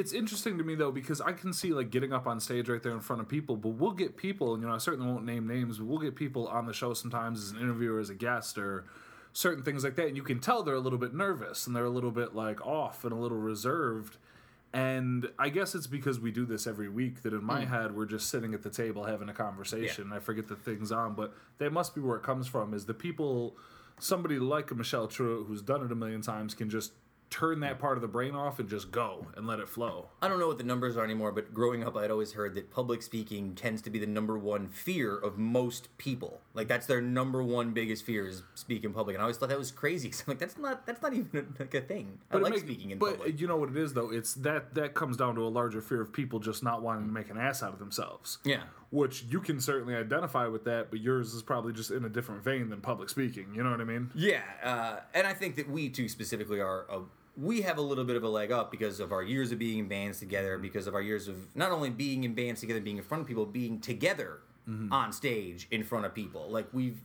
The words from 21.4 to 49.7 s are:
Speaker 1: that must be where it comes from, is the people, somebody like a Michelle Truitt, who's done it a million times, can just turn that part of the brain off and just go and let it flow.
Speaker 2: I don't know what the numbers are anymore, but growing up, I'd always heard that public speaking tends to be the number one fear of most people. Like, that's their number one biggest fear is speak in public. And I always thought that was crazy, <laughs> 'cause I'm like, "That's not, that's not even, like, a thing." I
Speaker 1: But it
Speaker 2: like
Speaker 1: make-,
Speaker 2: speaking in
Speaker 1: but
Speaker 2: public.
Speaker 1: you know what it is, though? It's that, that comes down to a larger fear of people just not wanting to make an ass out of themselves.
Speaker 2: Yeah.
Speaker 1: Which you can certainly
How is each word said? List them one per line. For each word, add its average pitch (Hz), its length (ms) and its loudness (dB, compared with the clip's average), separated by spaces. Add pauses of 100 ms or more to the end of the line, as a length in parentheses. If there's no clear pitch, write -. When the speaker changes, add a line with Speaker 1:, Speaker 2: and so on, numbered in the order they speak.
Speaker 1:
that 147 140 2
must 170 220 0
be 151 60 -2
where 127 160 2
it 107 60 -6
comes 131 240 0
from, 107 260 0
is 101 140 -4
the 113 80 -2
people, 143 640 0 (420)
somebody 170 400 2
like 143 320 2
a 131 60 -2
Michelle 117 320 0
Truitt, 117 380 0
who's 104 160 -4
done 135 220 2
it 120 60 -2
a 117 60 0
million 110 260 -2
times, 107 320 -4
can 110 160 -2
just 110 220 -2 (380)
turn 160 300 2
that 139 180 0
part 135 180 2
of 113 60 -2
the 113 60 -2
brain 123 260 0
off 143 240 -2
and 101 100 -2
just 98 220 -4
go 110 340 -2 (120)
and 110 100 -6
let 110 140 0
it 98 80 -6
flow. 98 400 -4 (120)
Speaker 2:
I 185 60 4
don't 185 140 2
know 165 80 4
what 139 100 2
the 127 60 -4
numbers 123 320 2
are 113 80 4
anymore, 110 260 2
but 107 240 -2
growing 120 300 4
up, 113 120 -4
I'd 107 140 2
always 107 220 2
heard 101 220 -2
that 95 180 -6
public 120 300 0
speaking 101 520 -4
tends 110 280 0
to 113 80 -8
be 110 100 0
the 107 80 0
number 107 280 2
one 104 300 0
fear 117 500 0
of 101 220 -2
most 120 580 2
people. - 440 -4 (140)
Like, 110 120 0
that's 120 200 2
their 123 140 6
number 127 400 2
one 120 320 4
biggest 110 320 0
fear 107 220 0
is 92 160 -6 (140)
speak 110 260 -2
in 107 100 -2
public. 101 220 0
And 92 60 -2
I 110 60 4
always 117 100 0
thought 131 140 0
that 139 100 2
was 123 100 -4
crazy, 147 380 0
<laughs> - 20 -4
'cause - 160 -6
I'm 139 60 0
like, 127 80 -4
"That's - 180 -4
not, 269 280 -4
that's 240 160 -6
not 285 120 0
even, 147 420 0
like, 135 160 -6
a 139 80 2
thing." 123 400 -6
I - 120 -4
Speaker 1:
But 190 60 6
it 196 40 6
Speaker 2:
like 214 120 6
Speaker 1:
make-, 196 80 2
Speaker 2:
speaking 151 280 -6
in 98 80 -4
Speaker 1:
but 202 200 4
Speaker 2:
public. 151 220 -2
Speaker 1:
you 175 60 2
know 170 120 4
what 139 120 2
it 135 60 -2
is, 151 180 2
though? 117 160 2
It's 113 240 0
that, 143 400 0
that 147 200 0
comes 127 220 2
down 123 200 4
to 113 60 2
a 113 60 2
larger 113 320 2
fear 117 200 0
of 107 120 -4
people 127 280 -2
just 110 240 -2
not 117 180 2
wanting 110 240 0
to 107 60 -2
make 110 180 -4
an 107 80 -6
ass 127 240 0
out 98 100 -4
of 92 60 -12
themselves. - 640 -6
Speaker 2:
Yeah. 139 220 2 (260)
Speaker 1:
Which 135 400 2
you 147 100 2
can 143 200 0
certainly 123 340 0